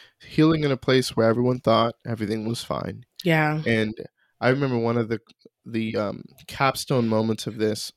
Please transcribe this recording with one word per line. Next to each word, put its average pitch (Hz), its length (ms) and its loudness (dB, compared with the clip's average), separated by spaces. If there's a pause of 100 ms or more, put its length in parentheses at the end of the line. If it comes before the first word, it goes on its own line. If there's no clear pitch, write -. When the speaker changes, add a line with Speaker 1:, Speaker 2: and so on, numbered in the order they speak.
(180)
Speaker 1:
healing 156 460 2
in 139 80 2
a 127 40 2
place 131 400 2
where 113 120 4
everyone 123 320 2
thought 113 340 4 (100)
everything 110 440 -4
was 117 160 -6
fine. 110 400 -6 (180)
Speaker 2:
Yeah. 156 420 0
Speaker 1:
And 110 300 0 (460)
I 117 80 2
remember 135 300 0
one 117 180 0
of 117 140 0
the, 113 100 -4 (440)
the, 113 300 -4
um, 104 300 -4 (240)
capstone 131 580 0
moments 110 400 0
of 110 120 -8
this 107 380 -2